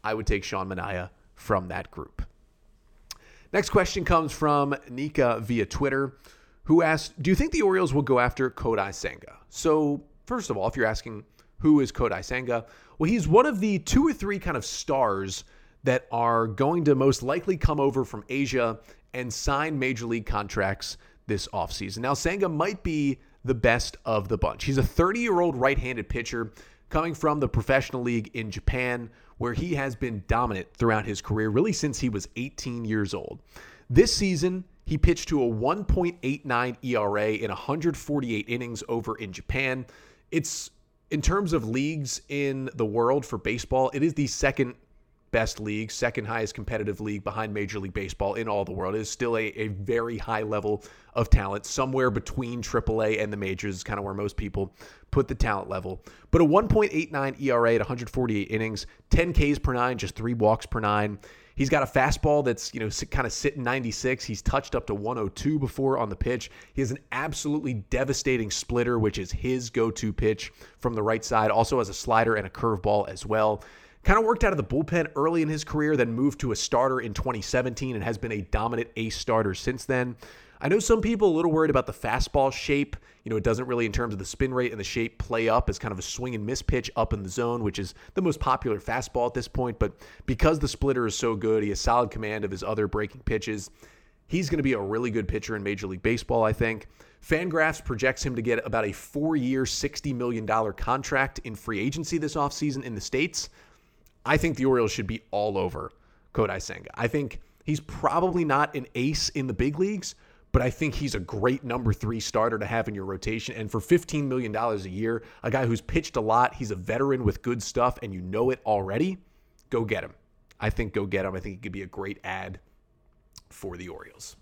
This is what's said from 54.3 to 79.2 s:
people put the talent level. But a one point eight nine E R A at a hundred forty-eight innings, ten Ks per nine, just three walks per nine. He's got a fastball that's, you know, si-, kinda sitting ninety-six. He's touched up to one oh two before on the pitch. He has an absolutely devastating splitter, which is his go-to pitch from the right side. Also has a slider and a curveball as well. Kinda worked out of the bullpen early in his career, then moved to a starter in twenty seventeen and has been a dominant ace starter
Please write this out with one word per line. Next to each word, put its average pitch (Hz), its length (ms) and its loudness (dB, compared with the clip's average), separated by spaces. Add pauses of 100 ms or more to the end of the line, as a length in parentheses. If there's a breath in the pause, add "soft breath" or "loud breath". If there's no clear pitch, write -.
people 98 400 -4 (340 loud breath)
put 135 200 4
the 120 60 -4
talent 104 340 0
level. 95 340 -6 (280 loud breath)
But 170 100 8
a - 20 10
one 185 240 6
point 214 260 4
eight 160 200 -2
nine 135 260 -2
E 135 100 0
R 117 180 6
A 117 80 6
at 107 60 4
a 101 40 0
hundred 120 240 -6
forty-eight 107 420 -2
innings, 110 360 -4 (220 soft breath)
ten 170 220 4
Ks 147 260 4
per - 140 0
nine, 123 260 0
just - 180 -6
three 117 180 -2
walks 110 320 4
per 113 160 -4
nine. 104 360 2 (380 loud breath)
He's 135 140 0
got 147 140 4
a - 20 2
fastball 147 580 4
that's, 120 300 -2
you - 80 -6
know, 110 80 -2
si-, - 160 -6
kinda 127 240 -2
sitting 143 340 -4
ninety-six. 127 600 -2
He's 104 160 -8
touched - 340 0
up 123 120 -2
to 107 80 -2
one 110 220 -4
oh 104 120 -2
two 151 300 -2
before 135 380 0
on 113 120 -2
the 95 60 -6
pitch. - 360 -2 (220 loud breath)
He 139 80 -2
has 117 100 0
an 139 80 -6 (140)
absolutely 147 600 -2 (140)
devastating 127 640 0
splitter, 120 480 2
which 107 180 2
is 92 140 -6
his 123 380 -2
go-to 113 420 0
pitch 110 400 2 (280 loud breath)
from 120 140 0
the 107 100 0
right 110 200 2
side. 107 280 4
Also 117 260 4
has 110 100 2
a 98 60 -10
slider 113 420 4
and 98 120 -2
a - 20 -8
curveball 104 580 0
as - 180 -12
well. 107 380 2 (400 loud breath)
Kinda 208 180 6
worked 226 220 2
out 202 80 4
of 170 60 -2
the 123 60 -2
bullpen 160 520 0
early 160 280 2
in 151 60 0
his 151 140 -4
career, 151 320 0
then 117 160 2
moved 139 280 0
to 120 140 -2
a - 20 0
starter 131 460 2
in 113 120 -6
twenty 117 280 -4
seventeen 127 540 -2
and 101 80 -4
has 110 140 -2
been 113 140 -6
a 104 100 -4
dominant 117 540 -2
ace 113 220 -4
starter 110 360 0